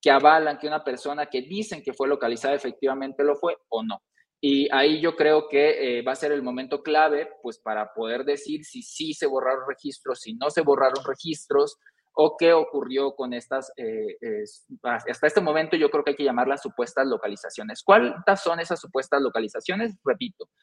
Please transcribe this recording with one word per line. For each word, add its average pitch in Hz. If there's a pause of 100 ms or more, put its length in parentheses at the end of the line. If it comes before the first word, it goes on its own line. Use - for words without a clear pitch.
que 147
avalan 151
que 151
una 151
persona 147
que 131
dicen 185
que 131
fue 135
localizada 123
efectivamente 135
lo 143
fue 170 (140)
o 113
no. 110 (380)
Y 139
ahí 151
yo 160
creo 151
que, 139
eh, -
va 127
a 135
ser 147
el 139
momento 131
clave, 151 (120)
pues, 117
para 107
poder 117
decir 147
si 123
sí 156
se -
borraron 131
registros, 135
si 110
no 127
se 147
borraron 135
registros, 143 (380)
o 156
qué 165
ocurrió 139
con 123
estas, 131
eh, 110
eh, 107 (400)
hasta 120
este 226
momento 160
yo 156
creo 147
que 147
hay 139
que 147
llamarlas 131
supuestas 123
localizaciones. 107
¿Cuántas 202
son 170
esas 170
supuestas -
localizaciones? 180
Repito, - (140)